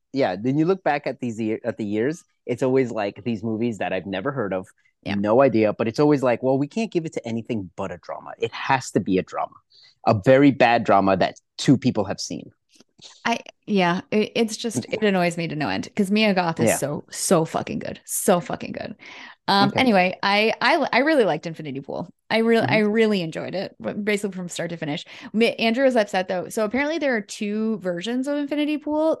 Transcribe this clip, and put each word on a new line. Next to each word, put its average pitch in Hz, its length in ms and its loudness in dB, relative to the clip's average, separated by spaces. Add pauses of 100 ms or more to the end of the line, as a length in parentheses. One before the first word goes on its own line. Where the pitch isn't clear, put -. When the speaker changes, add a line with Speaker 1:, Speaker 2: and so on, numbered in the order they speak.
(140)
Speaker 1:
yeah, 131 220 2
then 123 200 -2
you 156 80 2
look 190 180 0
back 147 240 -2
at 135 140 -8
these 117 180 -6
year, 110 260 -2
at 113 120 -4
the 113 80 -6
years, 110 400 -2 (220)
it's 123 160 -4
always, 131 280 2
like, 104 340 -6
these 113 200 -4
movies 113 340 -2
that 90 140 -4
I've 92 140 -6
never 98 260 -4
heard 107 220 -4
of, 95 120 -6 (360)
Speaker 2:
Yeah. - 140 -6
Speaker 1:
no 104 260 4
idea, 110 320 4
but 117 120 -2
it's 113 140 -2
always 147 220 4
like, 123 200 0
"Well, 131 160 2
we 143 80 -2
can't 220 240 -4
give 165 140 -2
it 160 80 -10
to - 160 -8
anything 113 480 -6
but 95 160 -8
a 87 60 -12
drama. 76 400 -14
It 113 140 -4
has - 400 -2
to 127 80 2
be 95 180 2
a 87 40 0
drama, - 300 -6 (540)
a 113 80 4 (100)
very 135 260 8
bad 120 340 4
drama 98 340 4
that 87 200 0 (200)
two 139 180 4
people 113 300 0
have 95 140 -6
seen." - 300 -12 (760)
Speaker 2:
I, 233 140 -2 (260)
yeah, 185 340 2 (100)
it, 214 240 -2
it's 220 220 -2
just, 226 340 -6
it - 140 -4
annoys 175 320 2
me 170 120 -4
to 147 60 -6
no 147 140 -4
end 95 260 -4
'cause 196 160 0
Mia 214 240 4
Goth 175 240 0
is 117 120 2
Speaker 1:
Yeah. - 80 2
Speaker 2:
so, 143 320 -4
so - 340 2
fucking - 340 -4
good. - 280 -10
So - 340 0
fucking - 320 -8
good. - 240 -12 (520)
Um, 196 220 4
Speaker 1:
Okay. - 100 0
Speaker 2:
anyway, 190 420 4
I, 208 380 2
I, 269 320 2
I 220 60 4
really 277 260 4
liked 156 220 -2
Infinity 156 340 -8
Pool. 147 280 -8 (220)
I 220 80 2
really, 226 280 4
Speaker 1:
Mm-hmm. - 80 0
Speaker 2:
I 220 60 4
really 214 420 2
enjoyed 156 320 -8
it, 190 260 -8
but 214 240 -6
basically 202 320 -2
from 180 120 -8
start 165 220 -8
to 170 60 -10
finish. 147 280 -8 (280)
Ma-, 226 140 4 (120)
Andrew 226 260 2
was 254 120 4
upset 202 320 0
though. 185 220 -4
So 220 140 -2
apparently 285 340 -2
there 277 180 0
are 208 60 -2
two 214 560 -4
versions 185 500 -4
of 285 80 0
Infinity 294 420 -2
Pool. 302 420 -2